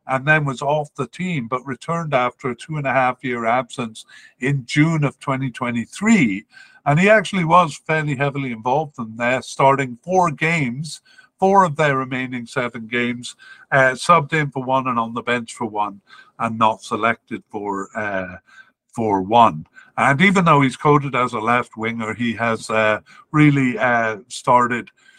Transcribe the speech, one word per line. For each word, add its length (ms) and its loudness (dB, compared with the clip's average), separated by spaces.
and 180 -2
then 180 2
was 160 -4
off 360 -2
the 100 -4
team, 400 -6
but 180 -4
returned 480 -6
after 380 -2
a 60 -8
two 200 -12
and 120 -6
a 40 0
half 300 0
year 240 -4
absence 580 -4
in 260 -2
June 380 2
of 160 -4
twenty 300 -4
twenty-three. 960 0
And 140 2
he 80 6
actually 360 4
was 420 2
fairly 280 -2
heavily 380 -4
involved 460 -4
in 180 -12
there, 240 0
starting 640 0
four 280 0
games, 680 -4
four 260 6
of 120 -2
their 200 2
remaining 480 -6
seven 420 -6
games, 500 -4
uh, 200 6
subbed 420 2
in 160 0
for 120 -6
one 260 -2
and 100 -2
on 160 -4
the 80 -6
bench 320 -4
for 100 -6
one, 380 -6
and 200 -4
not 240 2
selected 680 -4
for, 480 -6
uh, 400 -6
for 340 0
one. 440 4
And 240 2
even 240 4
though 160 6
he's 160 0
coded 380 2
as 180 -2
a 80 -4
left 380 -2
winger, 340 -6
he 220 -4
has, 340 -4
uh, 320 0
really, 460 4
uh, 400 0
started 600 0